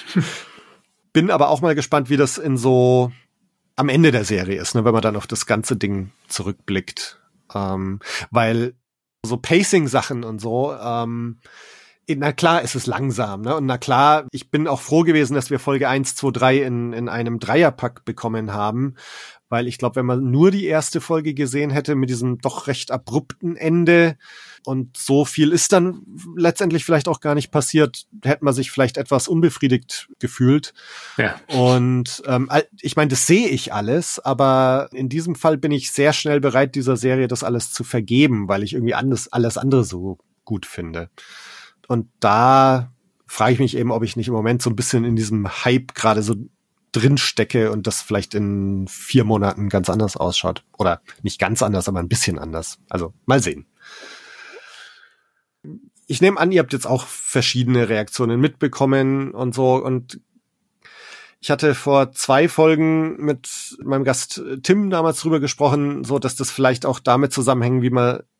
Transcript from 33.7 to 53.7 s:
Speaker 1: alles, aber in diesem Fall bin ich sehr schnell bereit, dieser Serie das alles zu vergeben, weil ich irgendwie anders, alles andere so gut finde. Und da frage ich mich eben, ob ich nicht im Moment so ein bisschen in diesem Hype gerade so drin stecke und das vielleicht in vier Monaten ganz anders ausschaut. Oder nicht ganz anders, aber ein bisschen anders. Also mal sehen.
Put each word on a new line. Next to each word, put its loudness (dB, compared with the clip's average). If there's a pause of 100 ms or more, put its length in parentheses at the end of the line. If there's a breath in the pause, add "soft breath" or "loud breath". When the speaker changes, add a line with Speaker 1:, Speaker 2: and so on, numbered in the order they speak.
Speaker 1:
alles, -2
aber 2
in -6
diesem -4
Fall 2
bin -2
ich -4
sehr 2
schnell 0
bereit, 2
dieser 0
Serie 0
das -4
alles -4
zu -6
vergeben, 2
weil 0
ich -6
irgendwie -2
anders, -2
alles 0
andere 2
so -8 (260)
gut -8
finde. -10 (760 loud breath)
Und -2 (120)
da 4 (360)
frage 2
ich 0
mich 0
eben, -2
ob -2
ich -4
nicht -4
im -4
Moment 0
so 0
ein -4
bisschen 0
in 0
diesem -2 (160)
Hype 0
gerade 2
so -2 (600)
drin 4
stecke 0
und -4
das -4
vielleicht -4
in -2
vier 0
Monaten 0
ganz 0
anders 0
ausschaut. -4 (140)
Oder 0 (220 loud breath)
nicht -6
ganz 0
anders, 0
aber -2
ein -4
bisschen -2
anders. -10 (100)
Also -6 (120)
mal 4
sehen. -6 (2500 loud breath)